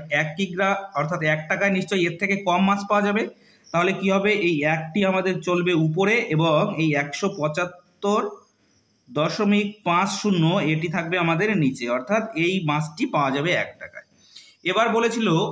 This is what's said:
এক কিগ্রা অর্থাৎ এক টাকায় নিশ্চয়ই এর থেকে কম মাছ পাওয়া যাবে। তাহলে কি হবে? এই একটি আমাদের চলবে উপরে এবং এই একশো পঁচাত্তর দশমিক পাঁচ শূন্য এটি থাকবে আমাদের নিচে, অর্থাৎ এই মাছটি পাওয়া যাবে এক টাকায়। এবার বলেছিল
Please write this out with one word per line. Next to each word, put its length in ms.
এক 260
কিগ্রা 580
অর্থাৎ 280
এক 260
টাকায় 220
নিশ্চয়ই 360
এর 140
থেকে 160
কম 280
মাছ 240
পাওয়া 180
যাবে। 220
তাহলে 200
কি 180
হবে? 220
এই 320
একটি 400
আমাদের 360
চলবে 340
উপরে 400
এবং 640
এই 180
একশো 340
পঁচাত্তর 1000
দশমিক 760
পাঁচ 240
শূন্য 380
এটি 420
থাকবে 300
আমাদের 380
নিচে, 320
অর্থাৎ 340
এই 280
মাছটি 420
পাওয়া 240
যাবে 220
এক 280
টাকায়। 240
এবার 260
বলেছিল 440